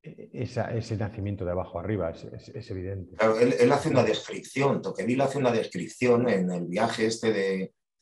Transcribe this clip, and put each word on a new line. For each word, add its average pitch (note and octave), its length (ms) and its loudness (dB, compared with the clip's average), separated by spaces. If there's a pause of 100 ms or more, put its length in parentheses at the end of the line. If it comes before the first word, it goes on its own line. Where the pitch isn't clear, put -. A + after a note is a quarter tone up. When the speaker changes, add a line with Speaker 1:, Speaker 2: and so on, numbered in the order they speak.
Speaker 1:
esa, - 680 -6
ese A2 240 -4
nacimiento G2+ 480 -4
de F2 60 -2
abajo F2 300 -4
arriba, F#2 300 -2
es, - 140 -14
es, - 260 -16
es A2 200 -12
evidente. F#2+ 460 -8
Speaker 2:
Claro, A2 240 4
él, B2 180 6
él B2+ 140 8
hace C#3+ 160 2
una B2 160 4
descripción, A2 800 0
Tocqueville A2+ 400 -2
hace C#3 160 0
una B2 120 4
descripción A#2+ 800 2
en F#2 240 2
el F2 140 -4
viaje A2 400 0
este A2 260 0
de F#2+ 420 -2 (280)